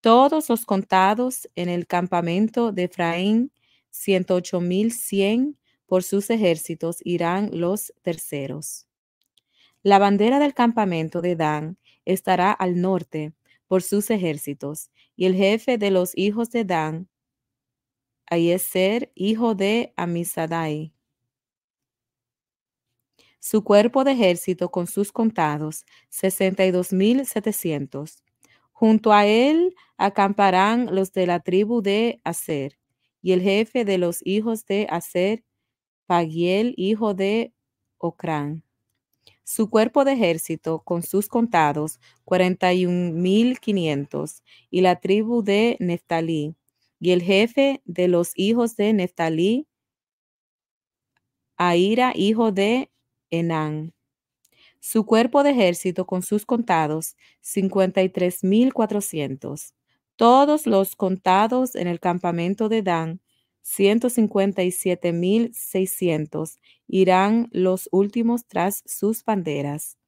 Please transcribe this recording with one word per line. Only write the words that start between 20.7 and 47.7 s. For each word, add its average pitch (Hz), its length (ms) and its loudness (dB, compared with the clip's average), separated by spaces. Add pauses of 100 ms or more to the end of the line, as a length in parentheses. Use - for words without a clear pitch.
Su 220 240 -2
cuerpo 233 400 4
de 277 80 2
ejército 180 580 0
con 175 160 -4
sus 202 240 -4
contados, 156 720 -2 (240)
sesenta 190 560 0
y 190 60 2
dos 180 220 -2
mil 233 340 2
setecientos. 156 960 -6 (480)
Junto 220 420 4
a 208 140 6
él 302 480 2 (220)
acamparán 196 1000 2
los 190 180 -2
de 185 140 0
la 175 140 0
tribu 208 420 0
de 208 400 -2
Aser, 147 560 -8 (420)
y 180 120 0
el 185 100 2
jefe 220 420 0
de 196 140 0
los 175 260 -2
hijos 214 400 -4
de 202 240 -2
Aser, 185 540 -2 (640)
Pagiel, 175 680 0
hijo 208 380 -2
de 202 380 -2 (460)
Ocrán. 156 640 -6 (840)
Su 220 240 -4
cuerpo 233 360 2
de 269 80 2
ejército 165 720 -2
con 170 180 -4
sus 196 260 -4
contados, 156 680 0 (260)
cuarenta 185 480 2
y 180 140 2
un 175 340 -2
mil 220 380 2
quinientos, 151 840 -4 (280)
y 185 120 0
la 180 180 4
tribu 220 420 0
de 208 380 2
Neftalí, 165 760 -4 (460)
y 175 100 0
el 180 120 4
jefe 233 600 2